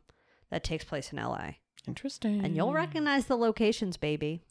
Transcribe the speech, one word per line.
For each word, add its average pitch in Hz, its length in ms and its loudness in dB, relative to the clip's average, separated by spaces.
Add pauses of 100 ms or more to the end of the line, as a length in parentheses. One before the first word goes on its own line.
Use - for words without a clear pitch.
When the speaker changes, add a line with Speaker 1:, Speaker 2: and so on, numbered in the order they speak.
(500)
Speaker 1:
that 156 140 -2
takes 160 220 -2
place - 280 -6
in 135 60 -6
L 120 160 -4
A. - 220 -8 (300)
Speaker 2:
Interesting. 208 560 -2
Speaker 1:
And 190 120 0
you'll 226 180 2
recognize 302 540 2
the 254 100 2
locations, 220 580 2
baby. 151 560 -2